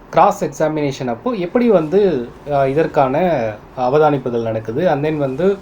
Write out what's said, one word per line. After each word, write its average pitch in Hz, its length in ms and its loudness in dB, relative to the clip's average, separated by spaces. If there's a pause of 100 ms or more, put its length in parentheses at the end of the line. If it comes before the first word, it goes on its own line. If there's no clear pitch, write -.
கிராஸ் 190 360 4
எக்ஸாமினேஷன் 147 600 -2
அப்போ 120 240 -4
எப்படி 233 380 -2
வந்து, 165 580 2 (220)
அஹ், 139 180 2
இதற்கான 139 480 0 (640)
அவதானிப்புகள் 131 640 2
நடக்குது, 113 480 -2
and 147 160 0
then 156 120 -2
வந்து 147 440 -2